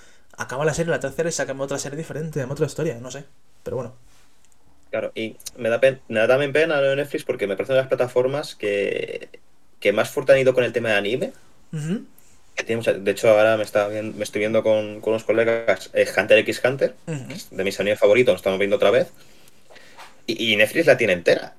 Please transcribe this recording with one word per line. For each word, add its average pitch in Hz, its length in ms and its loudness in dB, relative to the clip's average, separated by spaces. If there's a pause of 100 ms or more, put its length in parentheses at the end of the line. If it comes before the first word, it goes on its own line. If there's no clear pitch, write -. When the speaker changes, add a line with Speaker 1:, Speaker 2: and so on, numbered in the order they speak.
(380)
Speaker 1:
Acaba 135 280 -4
la 151 80 2
serie, 165 180 -2
la 135 80 0
tercera, 139 300 -4
y - 20 -4
sacan 135 300 -4
otra 139 180 -4
serie 143 180 -10
diferente, 151 460 -8
otra 135 220 -4
historia, 143 340 -4
no 127 120 -14
sé. 143 140 -14 (380)
Pero 120 140 -6
bueno. 120 180 -10 (960)
Speaker 2:
Claro, 110 260 -6
y 110 220 -8 (180)
me 117 140 -4
da 117 120 0
pen-, 131 260 2
me 113 140 -2
da 117 60 4
también 135 260 2
pena 156 280 2
lo 139 80 2
de 135 60 0
Netflix 143 300 -4
porque 127 220 -4
me - 80 -2
parece - 180 -2
una 131 40 4
de 131 60 4
las 131 60 -10
plataformas 127 680 0
que, 101 760 -4 (500)
que 101 120 2
más 107 200 0
fuerte 139 200 2
han 135 80 6
ido 131 140 4
con 127 100 2
el 117 100 -2
tema 117 160 0
de 107 60 2
anime. 123 380 -2 (400)
Speaker 1:
Ujú. 160 320 -6 (500)
Speaker 2:
Que - 80 -6
tiene 113 140 -2
mucha, 113 160 0
de 98 180 -2
hecho, 113 180 2
ahora 110 280 6
me 107 60 -2
está 104 240 0
vien-, 107 280 -6
me 104 80 -6
estoy - 160 -6
viendo 107 240 2
con, 107 380 0
con 107 120 0
unos 113 100 -2
colegas, 113 720 0
eh, 104 140 4 (100)
Hunter 107 220 4
x 107 260 -2
Hunter, 135 300 0 (120)
Speaker 1:
Ujú. 139 200 -8
Speaker 2:
que - 80 -12
es - 160 -16
de 92 120 -6
mis 98 160 -4
animes 101 200 0
favoritos, 107 340 6
nos 92 60 -6
estamos 95 200 0
viendo 101 180 0
otra 98 140 2
vez. 135 220 0 (1120)
Y, 113 280 -2
y - 20 2
Netflix 107 320 2
la 127 100 8
tiene 110 160 2
entera - 460 0